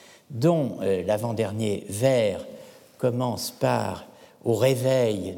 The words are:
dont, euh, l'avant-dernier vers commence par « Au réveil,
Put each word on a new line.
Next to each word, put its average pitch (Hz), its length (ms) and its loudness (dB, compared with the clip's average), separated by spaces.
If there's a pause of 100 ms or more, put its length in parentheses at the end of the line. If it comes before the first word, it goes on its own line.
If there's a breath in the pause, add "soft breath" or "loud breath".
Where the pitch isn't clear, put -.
(300 loud breath)
dont, 131 520 2
euh, 95 220 0
l'avant-dernier 107 840 -2
vers 107 560 2 (540 loud breath)
commence 123 520 -2
par « 110 560 -2 (380 loud breath)
Au 117 100 2
réveil, 120 840 2